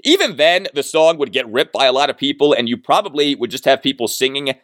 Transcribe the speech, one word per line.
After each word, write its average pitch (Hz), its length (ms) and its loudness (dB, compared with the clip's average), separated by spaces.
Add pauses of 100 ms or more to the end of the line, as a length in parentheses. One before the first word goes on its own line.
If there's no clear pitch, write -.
even 320 320 0
then, 175 360 2
the 139 100 -4
song 160 360 2
would 131 140 -4
get 123 160 -4
ripped 123 240 -2
by 127 140 2
a 127 60 4
lot 135 180 2
of 127 60 -4
people, 143 360 0
and 117 160 0
you 120 80 -4
probably 147 580 0
would 110 160 -4
just - 140 -10
have 135 180 2
people 131 260 -2
singing 135 560 -4